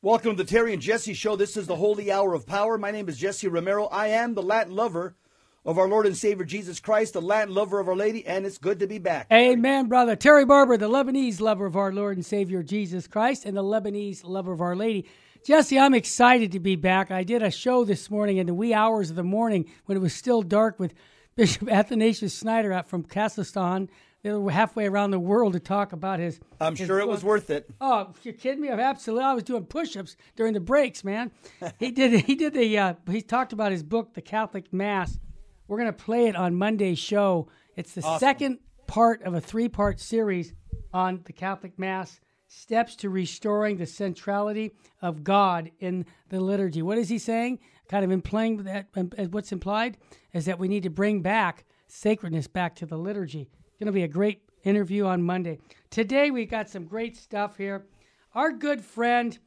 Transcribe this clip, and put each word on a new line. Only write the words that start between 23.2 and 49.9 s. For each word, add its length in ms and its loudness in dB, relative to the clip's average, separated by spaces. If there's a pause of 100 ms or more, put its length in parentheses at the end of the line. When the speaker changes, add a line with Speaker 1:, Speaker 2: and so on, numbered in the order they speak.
Speaker 2:
They 80 -4
were 180 -2
halfway 360 0
around 260 0
the 80 0
world 320 2
to 80 -2
talk 320 -4
about 260 -6
his, 220 -6 (200)
Speaker 1:
I'm 140 0
Speaker 2:
his 140 -6
Speaker 1:
sure 100 2
it 80 0
was 140 -2
Speaker 2:
book. 80 -2
Speaker 1:
worth 220 0
it. 200 -4 (100)
Speaker 2:
Oh, 320 0 (120)
you're 100 -10
kidding 260 -6
me? 80 -4
I'm 120 -4
absolutely, 440 -2
I 80 2
was 120 -2
doing 200 -6
push-ups 520 -8 (180)
during 200 0
the 60 -2
breaks, 440 0
man. 260 -4 (240)
Speaker 1:
<laughs> 240 -12
Speaker 2:
He 140 -4
did, 320 6
he 100 2
did 180 -2
the, 260 2
uh, 160 2 (140)
he 140 -2
talked 300 -2
about 180 -2
his 140 -4
book, 300 -4
The 60 -10
Catholic 520 -6
Mass. 480 -2 (480)
We're 100 -4
gonna 140 -2
play 340 0
it 80 2
on 220 0
Monday's 420 0
show. 480 0 (300)
It's 180 -12
the 80 -8
Speaker 1:
Awesome. 160 -2
Speaker 2:
second 400 0 (300)
part 340 2
of 120 -6
a 60 -2
three-part 600 -2
series 520 -2 (400)
on 340 -2
the 60 -20
Catholic 460 -10
Mass, 400 -6 (300)
steps 480 -4
to 140 -6
restoring 680 -2
the 100 -6
centrality 840 -6 (280)
of 220 -6
God 560 2
in 280 -6 (220)
the 120 -6
liturgy. 420 -2
What 160 -2
is 100 -2
he 100 -2
saying? 420 -4 (280)
Kind 160 0
of 60 0
implying 540 -2
that, 320 -8
um, 200 -4
uh, 100 -4
what's 260 -6
implied 440 -4 (360)